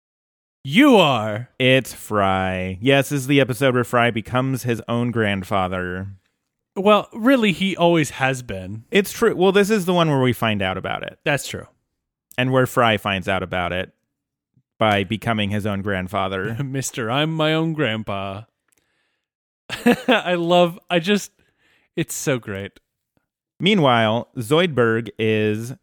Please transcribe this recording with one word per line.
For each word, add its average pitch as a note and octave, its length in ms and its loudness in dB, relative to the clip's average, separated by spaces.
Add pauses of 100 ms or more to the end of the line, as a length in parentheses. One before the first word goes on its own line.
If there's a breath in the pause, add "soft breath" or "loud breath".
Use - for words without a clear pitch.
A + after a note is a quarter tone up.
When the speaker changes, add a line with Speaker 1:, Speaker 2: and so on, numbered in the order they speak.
(640)
Speaker 1:
You A3+ 340 6
are. A#2 600 2
Speaker 2:
It's C3 360 2
Fry. F#2 880 -2
Yes, C3+ 280 2
this C#3+ 120 -4
is B2+ 60 -8
the C#3 140 4
episode B2+ 320 0
where B2 100 0
Fry A#2+ 280 2
becomes B2+ 520 -4
his A#2+ 240 -2
own A#2+ 240 -2
grandfather. F#2+ 960 -4 (680)
Speaker 1:
Well, G3+ 380 2
really, A3+ 380 2
he F#3 240 -2
always E3+ 360 2
has C3 320 -4
been. G2+ 480 -10
Speaker 2:
It's G3 200 0
true. - 240 0
Well, F#3 160 4
this G3 200 2
is G3+ 140 0
the F#3 80 0
one E3+ 140 4
where C#3 140 2
we B2+ 120 2
find G#2+ 280 -2
out F#2 160 -2
about F#2+ 260 -6
it. - 220 -14
Speaker 1:
That's C#3+ 220 -2
true. - 180 -10 (720)
Speaker 2:
And B2+ 160 0
where B2+ 140 4
Fry A2+ 300 2
finds G2 300 -4
out F#2 160 0
about F2 300 -4
it F2+ 180 -6 (840)
by G2+ 260 2
becoming G#2+ 460 -4
his G#2 160 -4
own G2 160 -4
grandfather. F#2+ 760 -4
Speaker 1:
<laughs> C#3+ 40 -6
Mister C3 460 -6
I'm D3+ 240 -2
my D#3 220 0
own D#3+ 180 -2
grandpa. G#2+ 680 -6 (1300)
<laughs> - 160 -12 (220)
I F3+ 280 2
love, F3 440 2 (100)
I F3 100 2
just, G3 320 -2 (640)
it's - 200 -6
so C3 240 -2
great. G2 400 -12 (800)
Speaker 2:
Meanwhile, B2 800 2
Zoidberg A#2 720 0 (100)
is A2 640 0